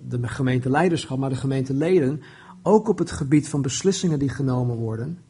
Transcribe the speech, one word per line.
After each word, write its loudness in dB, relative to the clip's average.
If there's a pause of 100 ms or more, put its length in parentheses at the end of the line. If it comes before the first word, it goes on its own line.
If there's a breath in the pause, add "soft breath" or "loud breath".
de -4
gemeenteleiderschap, 0
maar -2
de -2
gemeenteleden, 0 (400 loud breath)
ook 4
op 2
het -2
gebied 0
van 0
beslissingen 0
die 0
genomen -2
worden, -6 (100)